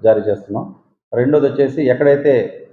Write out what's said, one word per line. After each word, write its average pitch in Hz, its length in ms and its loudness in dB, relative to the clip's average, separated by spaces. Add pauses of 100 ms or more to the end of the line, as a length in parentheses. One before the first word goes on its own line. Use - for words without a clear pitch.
జారీ 110 180 2
చేస్తున్నాం. 104 540 -6 (380)
రెండోది 139 340 2
వచ్చేసి, 139 380 -2
ఎక్కడైతే 139 880 0